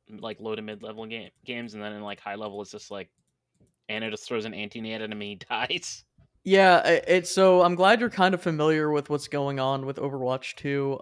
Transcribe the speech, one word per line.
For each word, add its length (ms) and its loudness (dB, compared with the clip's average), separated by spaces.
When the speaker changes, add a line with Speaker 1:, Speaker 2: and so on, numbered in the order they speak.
Speaker 1:
like, 300 -12
low 160 -6
to 80 -8
mid 180 -14
level 240 -14
game, 240 -12
games, 300 -10
and 80 -10
then 100 -8
in, 80 -12
like, 180 -10
high 140 -10
level 300 -10
it's 80 -18
just, 180 -16
like, 220 -12
Ana 220 -6
just 140 -10
throws 220 -4
an 100 -10
anti-nade 460 -8
at 100 -6
him 0 -
and 100 -10
he 140 -10
<laughs> 140 -16
dies. 560 -6
Speaker 2:
Yeah, 400 8
i-, 240 4
it's, 220 2
so 320 6
I'm 140 4
glad 240 4
you're 100 0
kind 240 2
of 80 -2
familiar 500 2
with 200 -2
what's 160 -4
going 320 -4
on 260 -2
with 120 -6
Overwatch 580 -4
two. 460 -4